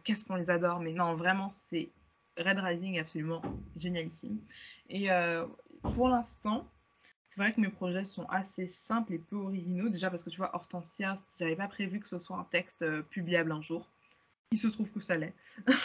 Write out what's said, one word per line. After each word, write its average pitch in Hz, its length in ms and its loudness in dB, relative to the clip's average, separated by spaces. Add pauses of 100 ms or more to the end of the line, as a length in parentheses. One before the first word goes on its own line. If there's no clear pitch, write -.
qu'est-ce 208 220 0
qu'on 190 100 -2
les 175 140 2
adore. 175 300 4
Mais 165 120 -2
non, 170 240 2
vraiment, 190 340 2
c'est - 380 -4 (500)
Red 190 200 2
Rising 185 380 0
est 160 40 0
absolument 160 420 -4 (340)
génialissime. 170 640 -4 (520)
Et, 196 200 0
euh, 170 360 4 (480)
pour 247 140 6
l'instant, 233 580 0 (640)
c'est - 100 -4
vrai 208 120 4
que 226 80 4
mes 202 80 6
projets 185 360 -2
sont - 260 -8
assez 190 380 -2
simples 220 460 -2
et 165 40 0
peu 165 180 -8
originaux. 190 540 0
Déjà 185 200 0
parce 175 140 -6
que, 170 60 -8
tu 170 80 -12
vois, 185 160 -2
Hortensia, 185 640 -4 (220)
j'avais 165 180 0
pas 196 120 -2
prévu 202 320 -4
que - 80 -16
ce 180 100 -6
soit 175 200 -8
un 175 120 -6
texte, - 320 -2
euh, 156 200 0
publiable 170 500 0
un 151 100 -4
jour. 165 260 -6 (640)
Il 220 60 4
se 226 100 2
trouve 214 240 -2
que 214 80 -6
ça 180 160 0
l'est. 160 180 -2 (320)
<laughs> 254 60 8 (120)